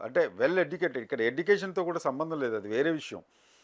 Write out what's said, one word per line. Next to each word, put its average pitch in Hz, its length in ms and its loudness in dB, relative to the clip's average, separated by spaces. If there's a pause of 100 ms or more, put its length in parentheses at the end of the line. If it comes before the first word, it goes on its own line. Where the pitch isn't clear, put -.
అంటే 127 360 2
well 143 160 4
educated, 170 440 0
ఇక్కడ 117 220 -4
ఎడ్యుకేషన్‌తో 175 640 2
కూడా 170 140 -2
సంబంధం 156 420 -2
లేదు, 117 160 0
అది 104 120 -4
వేరే 135 220 2
విషయం. 135 320 -6 (420)